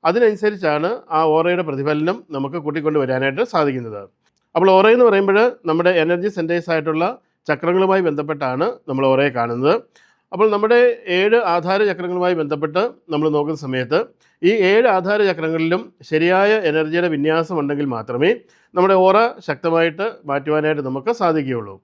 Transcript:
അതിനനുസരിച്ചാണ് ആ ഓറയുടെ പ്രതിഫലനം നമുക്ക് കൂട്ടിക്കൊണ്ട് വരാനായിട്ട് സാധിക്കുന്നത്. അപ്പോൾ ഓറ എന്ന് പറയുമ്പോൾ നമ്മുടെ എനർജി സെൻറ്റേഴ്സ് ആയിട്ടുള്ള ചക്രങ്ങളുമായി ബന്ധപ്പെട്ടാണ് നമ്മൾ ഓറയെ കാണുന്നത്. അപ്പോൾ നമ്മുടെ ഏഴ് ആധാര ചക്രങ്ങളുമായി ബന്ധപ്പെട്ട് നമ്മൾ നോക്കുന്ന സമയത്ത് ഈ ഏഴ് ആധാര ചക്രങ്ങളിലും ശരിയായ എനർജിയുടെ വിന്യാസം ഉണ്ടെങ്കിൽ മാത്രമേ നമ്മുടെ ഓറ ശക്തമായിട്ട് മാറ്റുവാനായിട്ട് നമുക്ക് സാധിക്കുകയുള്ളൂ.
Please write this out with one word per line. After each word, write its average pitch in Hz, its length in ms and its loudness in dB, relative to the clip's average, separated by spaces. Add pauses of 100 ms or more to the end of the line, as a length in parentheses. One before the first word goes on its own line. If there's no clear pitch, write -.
അതിനനുസരിച്ചാണ് 185 800 0 (260)
ആ 156 40 2 (140)
ഓറയുടെ 175 340 0
പ്രതിഫലനം 151 500 -4 (180)
നമുക്ക് 139 280 -6
കൂട്ടിക്കൊണ്ട് 151 380 -2
വരാനായിട്ട് 135 420 -2 (100)
സാധിക്കുന്നത്. 127 480 -2 (540)
അപ്പോൾ 190 200 4
ഓറ 196 100 6 (100)
എന്ന് 247 120 6
പറയുമ്പോൾ 196 300 2 (320)
നമ്മുടെ 170 220 2 (120)
എനർജി 175 320 0
സെൻറ്റേഴ്സ് 170 380 -4
ആയിട്ടുള്ള 156 300 -2 (460)
ചക്രങ്ങളുമായി 185 580 0
ബന്ധപ്പെട്ടാണ് 147 580 -4 (220)
നമ്മൾ 135 240 -2
ഓറയെ 135 260 2
കാണുന്നത്. 120 360 0 (580)
അപ്പോൾ 202 220 2
നമ്മുടെ 220 260 2 (380)
ഏഴ് 208 200 4 (160)
ആധാര 180 260 0 (100)
ചക്രങ്ങളുമായി 180 520 -2
ബന്ധപ്പെട്ട് 151 400 -2 (300)
നമ്മൾ 151 140 0 (100)
നോക്കുന്ന 147 300 -2
സമയത്ത് 131 320 -2 (500)
ഈ 202 40 2 (180)
ഏഴ് 226 160 4 (100)
ആധാര 196 240 -2 (100)
ചക്രങ്ങളിലും 165 520 -2 (280)
ശരിയായ 185 420 2 (160)
എനർജിയുടെ 160 460 0
വിന്യാസം 156 460 0
ഉണ്ടെങ്കിൽ 143 260 -4 (100)
മാത്രമേ 123 340 -2 (460)
നമ്മുടെ 190 180 4 (100)
ഓറ 190 120 6 (320)
ശക്തമായിട്ട് 165 580 -2 (220)
മാറ്റുവാനായിട്ട് 151 600 -2
നമുക്ക് 135 320 -4
സാധിക്കുകയുള്ളൂ. 131 640 -2